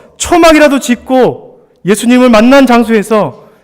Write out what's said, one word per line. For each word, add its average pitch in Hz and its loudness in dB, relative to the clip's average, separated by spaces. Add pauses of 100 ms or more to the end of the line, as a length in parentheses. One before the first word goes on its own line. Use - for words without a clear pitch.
(160)
초막이라도 302 0
짓고 - -4 (160)
예수님을 240 0
만난 247 2
장소에서 220 -2 (160)